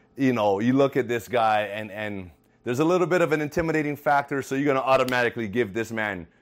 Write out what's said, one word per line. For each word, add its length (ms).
you 160
know, 280
you 120
look 240
at 120
this 180
guy 360
and, 280
and 400
there's 160
a 60
little 240
bit 140
of 100
an 80
intimidating 560
factor, 440
so 140
you're 180
gonna 140
automatically 600
give 260
this 160
man 380